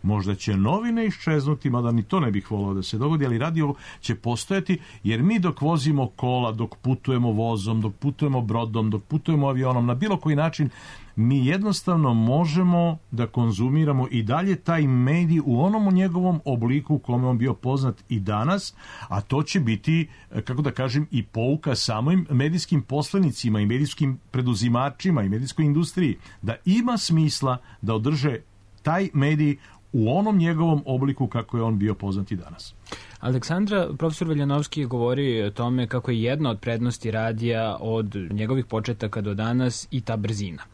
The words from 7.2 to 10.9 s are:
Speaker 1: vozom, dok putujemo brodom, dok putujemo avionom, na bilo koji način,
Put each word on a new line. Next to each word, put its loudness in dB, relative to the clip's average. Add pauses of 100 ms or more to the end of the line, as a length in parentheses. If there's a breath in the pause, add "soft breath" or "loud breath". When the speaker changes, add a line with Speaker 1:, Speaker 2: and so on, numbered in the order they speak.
Speaker 1:
vozom, 0
dok -2
putujemo -2
brodom, -2
dok -2
putujemo 0
avionom, 0
na 0
bilo -2
koji 0
način, 0 (460 loud breath)